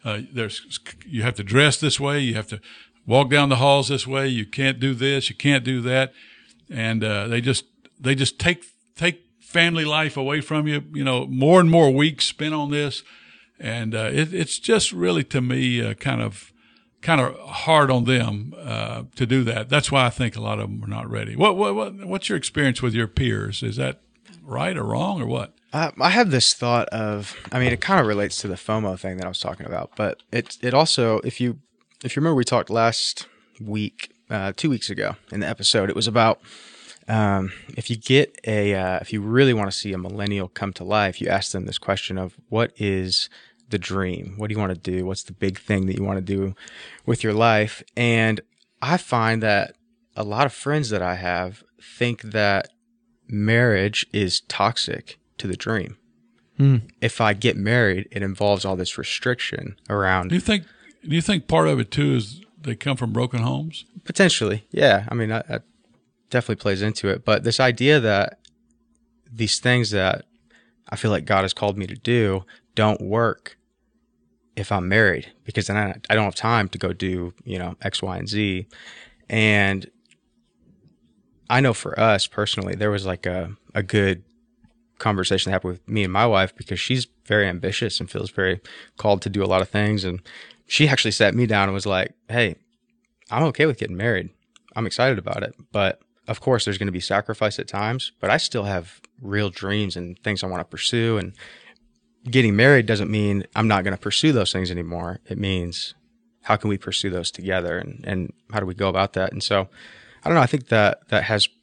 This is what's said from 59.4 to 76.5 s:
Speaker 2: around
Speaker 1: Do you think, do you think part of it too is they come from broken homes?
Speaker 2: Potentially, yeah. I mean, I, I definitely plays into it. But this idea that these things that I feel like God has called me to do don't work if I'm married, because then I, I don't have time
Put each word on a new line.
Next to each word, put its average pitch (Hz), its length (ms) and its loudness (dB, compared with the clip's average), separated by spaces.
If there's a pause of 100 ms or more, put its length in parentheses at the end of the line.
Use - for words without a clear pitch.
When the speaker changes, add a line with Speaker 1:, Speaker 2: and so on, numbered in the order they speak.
Speaker 2:
around 92 380 2
Speaker 1:
Do 165 80 0
you 180 40 2
think, 202 240 0 (380)
do 156 140 -2
you 165 60 2
think 190 260 0
part 160 180 4
of 143 140 2
it 101 100 -2
too 143 240 2
is 120 280 -4 (180)
they 120 160 -6
come 139 200 -4
from 117 160 -4
broken 123 300 -2
homes? 135 420 -4 (200)
Speaker 2:
Potentially, 107 640 2
yeah. 107 380 4
I 113 60 -6
mean, 110 180 -2
I, 113 60 -2 (100)
I 113 100 -6 (720)
definitely 120 300 0
plays 98 220 0
into 104 260 -2
it. 92 160 -2
But 107 180 2
this 117 160 0
idea 131 420 4
that 104 380 0 (920)
these 113 260 -2
things 123 320 2
that 95 360 0 (640)
I - 80 -10
feel 110 140 0
like 82 140 0
God 98 180 2
has 95 120 -2
called 104 240 -2
me 95 100 -6
to - 80 -10
do 104 480 0 (320)
don't 107 240 2
work 107 560 -2 (1000)
if 98 160 -6
I'm 95 180 0
married, 95 440 2 (120)
because - 240 -4
then 101 80 0
I, 104 180 -2 (160)
I 107 40 4
don't 110 100 4
have 98 120 -2
time 113 320 0